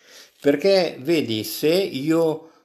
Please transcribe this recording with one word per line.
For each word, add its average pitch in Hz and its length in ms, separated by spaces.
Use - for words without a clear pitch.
Perché, 170 600
vedi, 123 440
se - 240
io, 160 840